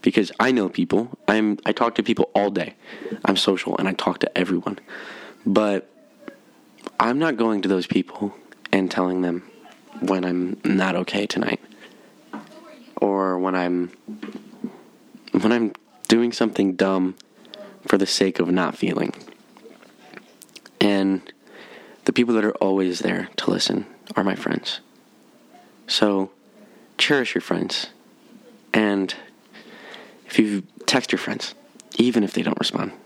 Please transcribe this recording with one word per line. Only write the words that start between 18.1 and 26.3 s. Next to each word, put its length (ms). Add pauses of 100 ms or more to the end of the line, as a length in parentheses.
of 100
not 260
feeling. 380 (1700)
And 520 (720)
the 80
people 220
that 100
are 100
always 440
there 380
to 120
listen 360 (300)
are 80
my 120
friends. 460 (1040)
So, 440 (680)